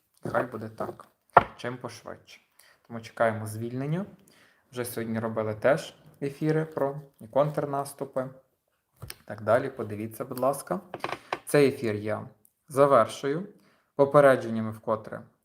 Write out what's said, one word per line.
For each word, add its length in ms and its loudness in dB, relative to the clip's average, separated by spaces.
Хай 120 2
буде 260 -10
так. 360 -10
Чим 200 -10
пошвидше. 640 -16
Тому 140 -12
чекаємо 460 0
звільнення. 580 -4
Вже 140 -6
сьогодні 340 -4
робили 360 -2
теж 400 0
ефіри 440 0
про 360 -4
контрнаступи. 1000 -2
Так 160 -12
далі, 280 4
подивіться, 560 -8
будь 140 -10
ласка. 400 0
Цей 220 6
ефір 280 -2
я 340 -6
завершую. 800 4
Попередженнями 760 6
вкотре 500 -6